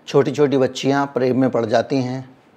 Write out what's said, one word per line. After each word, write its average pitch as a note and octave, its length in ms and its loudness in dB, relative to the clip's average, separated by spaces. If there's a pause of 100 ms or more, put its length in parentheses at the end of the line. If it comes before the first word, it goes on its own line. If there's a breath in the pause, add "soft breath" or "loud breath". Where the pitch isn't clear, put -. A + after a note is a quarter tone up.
छोटी-छोटी C#3 500 2
बच्चियां C3+ 500 0
प्रेम B2+ 340 0
में C3 100 2
पड़ A#2 160 -2
जाती A#2 300 0
हैं, B2+ 420 -6 (180)